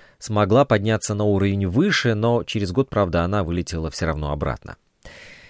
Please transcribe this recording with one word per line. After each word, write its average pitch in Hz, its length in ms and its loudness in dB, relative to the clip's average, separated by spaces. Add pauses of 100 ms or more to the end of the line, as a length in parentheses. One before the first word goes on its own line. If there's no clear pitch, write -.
(200)
смогла 107 440 4
подняться 107 520 0
на 104 100 0
уровень 98 420 2
выше, 123 480 2
но 113 280 0
через 101 280 -4
год, 131 180 -2
правда, 87 340 2
она 98 200 0
вылетела 82 480 -4
все - 140 -6
равно 73 260 -2
обратно. 73 460 -6 (720)